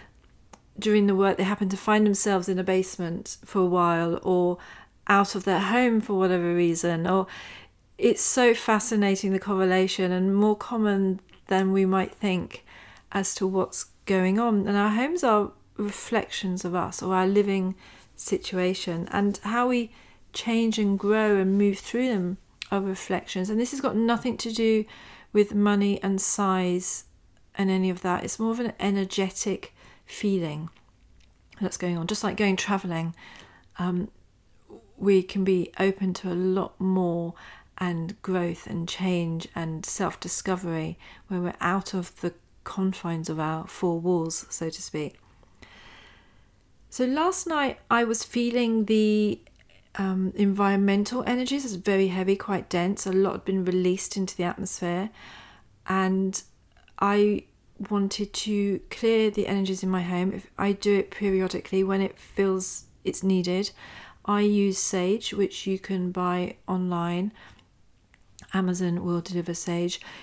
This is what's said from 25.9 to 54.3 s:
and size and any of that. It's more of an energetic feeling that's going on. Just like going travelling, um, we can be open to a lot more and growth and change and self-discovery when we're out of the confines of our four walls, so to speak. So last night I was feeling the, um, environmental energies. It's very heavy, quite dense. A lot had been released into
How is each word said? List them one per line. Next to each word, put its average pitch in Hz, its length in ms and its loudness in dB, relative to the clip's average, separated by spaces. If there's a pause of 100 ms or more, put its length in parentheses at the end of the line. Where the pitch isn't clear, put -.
and 196 180 0
size 185 840 0 (500)
and 190 160 2
any 185 200 2
of 180 120 -6
that. 180 220 -2
It's - 140 -6
more 226 140 0
of 240 80 -4
an 240 200 -4
energetic 196 920 -2 (320)
feeling 165 640 -4 (880)
that's - 160 -4
going 175 220 -2
on. 165 80 -4
Just 214 180 -4
like 196 120 -2
going 196 200 2
travelling, 170 580 -4 (640)
um, 180 320 -2 (840)
we 196 260 6
can 190 200 -4
be 185 360 2
open 190 360 0
to 185 160 -6
a 175 40 -2
lot 185 460 0
more 175 540 0 (440)
and 170 440 -4
growth 175 440 -2
and 170 220 -6
change 170 640 -2
and 160 300 -6
self-discovery 170 1120 -4 (300)
when 180 140 -4
we're 175 180 -4
out 185 340 -2
of 180 260 -8
the 175 140 -4 (280)
confines 180 640 -4
of 160 120 -4
our 160 260 -4
four 170 320 -2
walls, 165 520 -2
so 160 200 -6
to - 120 -12
speak. - 360 -8 (1700)
So 254 160 -2
last 320 400 0
night 294 340 -2 (100)
I - 140 4
was 226 180 -2
feeling 233 640 0
the, 214 560 2 (560)
um, 190 400 -2
environmental 202 880 2
energies. 254 380 -2
It's 220 100 -6
very 190 340 2
heavy, 185 280 0
quite 196 320 -6
dense. 185 380 -2
A 190 60 -2
lot 190 200 2
had - 120 -10
been 190 200 0
released 180 520 0
into 190 200 -4